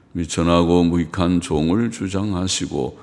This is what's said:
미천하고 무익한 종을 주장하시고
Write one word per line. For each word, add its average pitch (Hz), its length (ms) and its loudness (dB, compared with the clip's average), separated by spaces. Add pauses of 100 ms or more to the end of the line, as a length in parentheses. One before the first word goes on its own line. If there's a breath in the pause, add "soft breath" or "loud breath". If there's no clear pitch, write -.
(120)
미천하고 85 720 2
무익한 85 580 0
종을 87 480 0
주장하시고 95 1120 -4